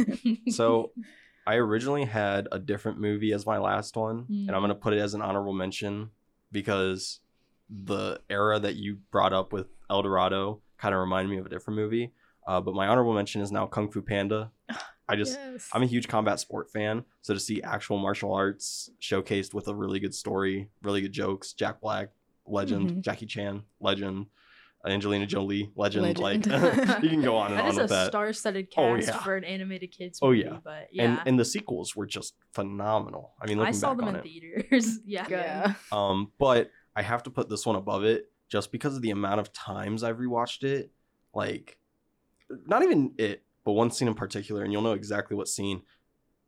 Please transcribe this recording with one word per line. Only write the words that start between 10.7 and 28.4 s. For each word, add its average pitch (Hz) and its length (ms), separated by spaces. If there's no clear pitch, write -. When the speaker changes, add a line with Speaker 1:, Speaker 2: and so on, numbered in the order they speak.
Speaker 2:
kinda 98 180
reminded 92 320
me 98 80
of 95 80
a - 20
different 98 300
movie. 113 340
Uh, 92 140
but 92 140
my 98 120
honorable 117 280
mention 101 280
is 101 100
now 101 140
Kung 104 240
Fu 104 120
Panda. 107 480
Speaker 1:
<sighs> - 400
Speaker 2:
I 208 80
just, 254 220
Speaker 1:
Yes. 262 340
Speaker 2:
I'm 120 100
a 127 40
huge 117 220
combat 107 320
sport - 300
fan, 110 340
so 107 120
to 98 60
see - 220
actual 101 360
martial 101 340
arts 98 580
showcased 98 540
with 101 140
a 101 60
really 98 260
good 95 140
story, 98 540
really 101 180
good 98 120
jokes, 98 400
Jack 104 280
Black, 101 300
legend, 98 440
Speaker 1:
Mm-hmm. 90 100
Speaker 2:
Jackie 107 260
Chan, 101 360
legend, 98 460
Angelina 101 400
Jolie, 101 500
legend, 101 420
like, 208 280
<laughs> - 0
Speaker 1:
Legend. 233 560
<laughs> - 20
Speaker 2:
you 160 60
can 156 100
go 123 160
on 104 140
and 101 80
Speaker 3:
That 95 80
Speaker 2:
on 101 60
Speaker 3:
is 101 40
Speaker 2:
with - 140
Speaker 3:
a 104 40
Speaker 2:
that. 92 120
Speaker 3:
star-studded 208 640